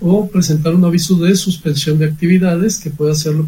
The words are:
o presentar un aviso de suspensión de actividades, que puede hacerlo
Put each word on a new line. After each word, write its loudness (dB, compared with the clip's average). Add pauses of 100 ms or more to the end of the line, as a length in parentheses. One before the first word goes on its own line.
o 2
presentar 0
un 4
aviso 2
de 2
suspensión -2
de 2
actividades, 0
que -10
puede -2
hacerlo -2